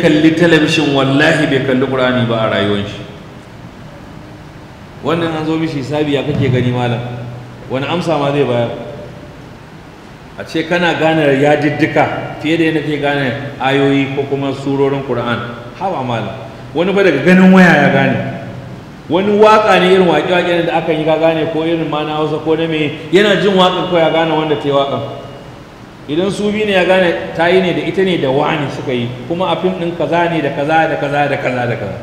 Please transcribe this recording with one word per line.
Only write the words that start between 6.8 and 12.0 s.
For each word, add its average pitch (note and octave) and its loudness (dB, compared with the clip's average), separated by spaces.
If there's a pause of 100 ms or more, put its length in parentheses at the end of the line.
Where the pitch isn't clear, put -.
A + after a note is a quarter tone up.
Wani C3 -4
amsa E3+ -2
ma C#3+ 0
zai C#3+ 2
bayar? A#2+ 0 (1700)
A - -10
ce D#3+ -4
kana F3 0
gane D#3+ 2 (180)
yadiddika C#3+ 0